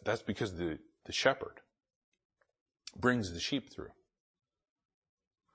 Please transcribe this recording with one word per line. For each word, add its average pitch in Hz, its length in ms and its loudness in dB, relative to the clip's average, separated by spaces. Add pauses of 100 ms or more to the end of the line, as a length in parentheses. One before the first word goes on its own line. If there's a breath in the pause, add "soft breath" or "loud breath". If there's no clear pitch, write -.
that's 107 160 2
because 101 340 -2
the, 82 220 -2 (280)
the - 60 -10
shepherd - 500 2 (1300)
brings 107 380 2
the 85 60 -8
sheep - 340 -4
through. - 160 -10 (1700)